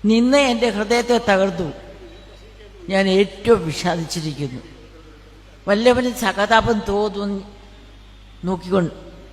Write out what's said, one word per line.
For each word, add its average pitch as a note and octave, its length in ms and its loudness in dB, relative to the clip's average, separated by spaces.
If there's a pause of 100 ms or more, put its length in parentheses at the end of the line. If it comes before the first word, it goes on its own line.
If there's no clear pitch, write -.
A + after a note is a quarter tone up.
നിന്ന് B3 300 4 (120)
എൻ്റെ A#3 240 0
ഹൃദയത്തെ A#3 420 0 (120)
തകർത്തു. F#3 380 2 (1200)
ഞാൻ F#3+ 120 2 (140)
ഏറ്റവും G#3 520 2
വിഷാദിച്ചിരിക്കുന്നു. D3+ 920 -6 (1040)
വല്ലവനും A#3+ 460 2 (100)
സഹതാപം G#3+ 540 2 (100)
തോന്നും G3+ 440 -2 (1160)
നോക്കിക്കൊണ്ട് F3+ 460 -2 (400)